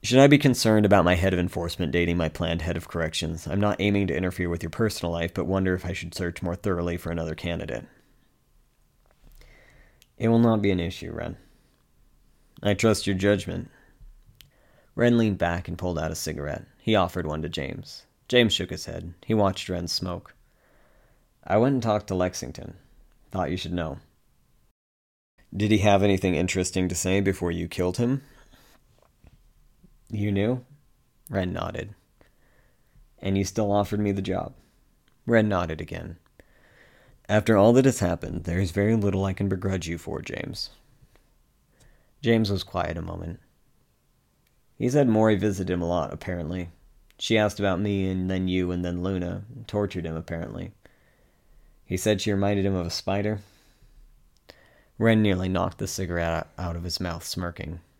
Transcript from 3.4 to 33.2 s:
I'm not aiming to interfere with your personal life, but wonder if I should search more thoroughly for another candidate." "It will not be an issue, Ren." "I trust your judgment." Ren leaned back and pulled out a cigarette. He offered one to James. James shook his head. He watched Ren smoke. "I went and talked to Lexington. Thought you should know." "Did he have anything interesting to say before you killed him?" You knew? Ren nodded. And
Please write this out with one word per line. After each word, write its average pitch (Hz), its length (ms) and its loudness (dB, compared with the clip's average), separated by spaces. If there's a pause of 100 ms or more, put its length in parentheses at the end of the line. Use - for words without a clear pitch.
I'm 90 120 -2
not 104 220 0
aiming 101 280 2
to 82 80 -2
interfere 90 320 -2
with 85 140 -4
your 85 80 -6
personal 104 400 -2
life, 85 220 -4
but - 140 -4
wonder 95 280 0
if 90 100 -6
I 82 100 -6
should 85 200 -10
search 87 280 -6
more 87 120 -4
thoroughly 87 440 -2
for - 120 -8
another 82 240 -4
candidate." 82 520 -8 (2250)
"It 113 100 0
will 117 100 4
not 113 240 4
be 101 80 4
an 90 80 2
issue, 87 320 -6
Ren." 80 280 -10 (1200)
"I 101 120 2
trust 107 320 2
your 98 100 0
judgment." 92 540 0 (1200)
Ren 120 240 4
leaned 107 200 2
back 85 300 -2
and 85 100 -8
pulled 90 200 -4
out 80 140 -4
a - 20 -6
cigarette. 73 520 -8 (120)
He 110 160 0
offered 90 320 0
one 78 160 -6
to 80 60 -6
James. - 560 -10 (240)
James 120 240 4
shook - 180 -4
his 85 140 -10
head. 85 300 -12 (100)
He 110 100 0
watched 101 340 2
Ren 87 200 -4
smoke. - 460 -8 (1120)
"I 98 120 2
went 127 160 4
and 127 100 0
talked 107 260 0
to 98 60 -4
Lexington. 90 600 -4 (560)
Thought 87 200 -2
you 90 60 -2
should 85 160 -6
know." 82 260 -6 (1600)
"Did 101 140 0
he 107 80 6
have 98 240 6
anything 95 320 2
interesting 92 540 0
to 90 60 -2
say 95 260 0
before 92 300 0
you 85 160 -4
killed 90 300 -2
him?" 127 260 0 (1900)
You 104 200 -2
knew? 110 340 0 (640)
Ren 92 240 -2
nodded. - 420 -8 (1200)
And 98 180 -2